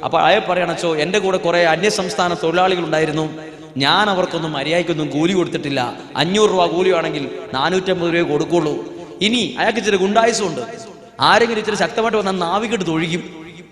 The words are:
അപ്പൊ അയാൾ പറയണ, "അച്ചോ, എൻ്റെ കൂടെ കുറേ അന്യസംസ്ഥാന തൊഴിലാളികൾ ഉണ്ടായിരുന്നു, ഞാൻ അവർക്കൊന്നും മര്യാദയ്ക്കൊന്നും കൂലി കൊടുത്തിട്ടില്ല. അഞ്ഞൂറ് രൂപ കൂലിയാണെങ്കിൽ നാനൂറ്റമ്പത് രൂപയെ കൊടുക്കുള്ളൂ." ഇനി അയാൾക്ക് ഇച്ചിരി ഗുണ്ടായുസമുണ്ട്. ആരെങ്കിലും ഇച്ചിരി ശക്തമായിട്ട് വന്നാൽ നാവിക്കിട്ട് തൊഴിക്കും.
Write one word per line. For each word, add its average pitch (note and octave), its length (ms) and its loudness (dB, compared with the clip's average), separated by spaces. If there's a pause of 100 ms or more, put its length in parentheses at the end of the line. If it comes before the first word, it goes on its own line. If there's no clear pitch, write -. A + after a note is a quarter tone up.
അപ്പൊ E3 140 0
അയാൾ E3 300 6
പറയണ, F3 220 0
"അച്ചോ, E3 260 -2
എൻ്റെ E3+ 220 0
കൂടെ F#3+ 180 0
കുറേ F3 280 2
അന്യസംസ്ഥാന F3 720 0
തൊഴിലാളികൾ F3 500 2
ഉണ്ടായിരുന്നു, D#3 540 -2 (380)
ഞാൻ E3+ 340 2
അവർക്കൊന്നും F3 420 -2
മര്യാദയ്ക്കൊന്നും D#3 580 -2
കൂലി D#3 220 0
കൊടുത്തിട്ടില്ല. C#3+ 640 -2 (200)
അഞ്ഞൂറ് F#3+ 340 4
രൂപ F3+ 160 2
കൂലിയാണെങ്കിൽ E3 640 0 (240)
നാനൂറ്റമ്പത് F3 520 0
രൂപയെ E3+ 160 2
കൊടുക്കുള്ളൂ." D#3 640 0 (360)
ഇനി G#3+ 380 0
അയാൾക്ക് G#3 200 0
ഇച്ചിരി G3+ 180 0
ഗുണ്ടായുസമുണ്ട്. G3+ 640 2 (600)
ആരെങ്കിലും G#3+ 400 4
ഇച്ചിരി G#3 160 -2
ശക്തമായിട്ട് A3 420 0
വന്നാൽ F#3+ 140 0
നാവിക്കിട്ട് F#3+ 540 -2
തൊഴിക്കും. D#3+ 580 -4 (280)